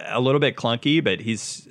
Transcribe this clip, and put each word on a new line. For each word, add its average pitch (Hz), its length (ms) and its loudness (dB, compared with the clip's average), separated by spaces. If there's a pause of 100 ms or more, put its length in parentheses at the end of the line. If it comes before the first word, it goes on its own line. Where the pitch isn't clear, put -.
a 107 120 -2
little 135 200 4
bit 131 160 0
clunky, 143 460 0
but 95 180 0
he's - 500 -6